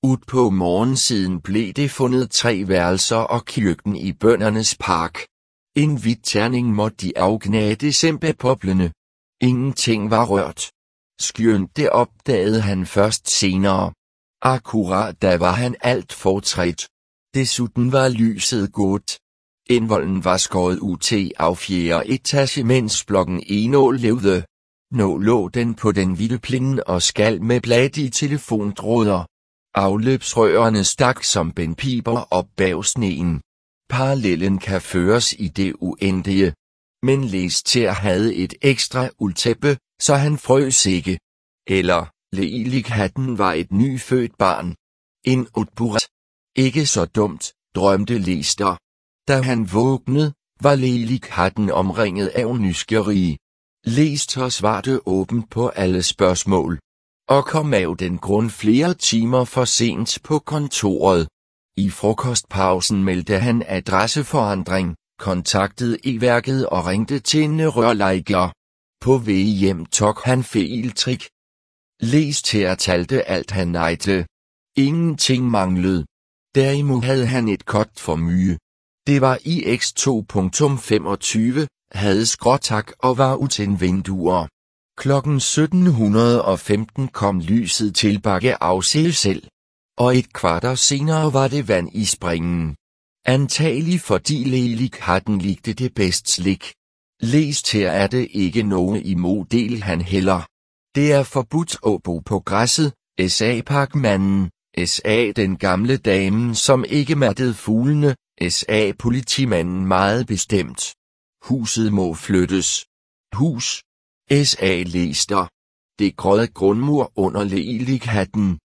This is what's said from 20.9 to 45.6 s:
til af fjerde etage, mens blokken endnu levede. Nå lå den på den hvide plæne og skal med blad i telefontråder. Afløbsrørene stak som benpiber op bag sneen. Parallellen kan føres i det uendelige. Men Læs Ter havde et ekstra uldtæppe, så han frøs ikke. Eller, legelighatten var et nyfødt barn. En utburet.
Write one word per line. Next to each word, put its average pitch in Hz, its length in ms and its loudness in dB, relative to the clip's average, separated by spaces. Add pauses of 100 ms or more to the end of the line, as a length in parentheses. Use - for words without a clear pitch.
til 101 400 -2
af 85 200 0
fjerde 85 500 -2
etage, 135 560 -2
mens 117 400 0
blokken 90 420 0
endnu 120 440 2
levede. 110 540 2 (460)
Nå 98 280 0
lå 104 300 2
den 117 260 -2
på 104 180 0
den 95 220 0
hvide 113 240 -4
plæne 131 480 -2
og 90 160 -2
skal 104 400 0
med 120 180 2
blad 123 380 0
i 135 120 -2
telefontråder. 107 1120 -2 (500)
Afløbsrørene 107 1080 2
stak 131 400 0
som 82 280 -2
benpiber 117 800 -4
op 90 160 0 (100)
bag 92 280 -2
sneen. 85 560 -2 (480)
Parallellen 104 720 0
kan 95 220 -2
føres 98 520 0
i 98 160 -6
det 95 320 -2
uendelige. 95 760 0 (480)
Men 135 220 2
Læs 92 380 -2
Ter 117 280 0
havde 98 440 0
et 90 280 -4
ekstra 131 460 0 (100)
uldtæppe, 117 600 -2 (220)
så 147 140 2
han 147 240 0
frøs 135 480 2
ikke. 92 320 0 (480)
Eller, 90 440 0 (260)
legelighatten 117 1000 -2
var 95 140 2
et 80 200 -4
nyfødt 123 640 0
barn. 87 360 0 (500)
En 127 220 0 (100)
utburet. 110 520 -2 (480)